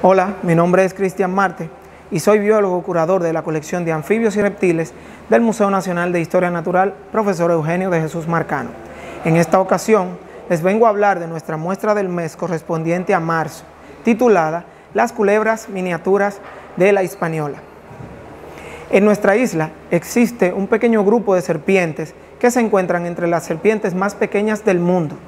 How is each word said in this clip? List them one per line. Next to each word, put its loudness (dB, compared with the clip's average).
Hola, 4
mi 2
nombre 4
es -2
Cristian -2
Marte -2
y -2
soy 4
biólogo 2
curador 0
de 0
la -2
colección -4
de 0
anfibios 0
y 0
reptiles 0
del 6
Museo 2
Nacional -2
de 0
Historia 0
Natural, 0
profesor 0
Eugenio 0
de 0
Jesús -6
Marcano. -2
En 4
esta 4
ocasión, 0
les 0
vengo 2
a 6
hablar 2
de -8
nuestra -8
muestra -2
del -2
mes -4
correspondiente -2
a 2
marzo, -4
titulada 2
Las 0
culebras 0
miniaturas -2
de 4
la 4
Hispaniola. -4
En 4
nuestra 2
isla -2
existe 0
un -4
pequeño 2
grupo 2
de 2
serpientes -2
que 4
se 0
encuentran 2
entre -4
las 0
serpientes 0
más -2
pequeñas -2
del 2
mundo. 0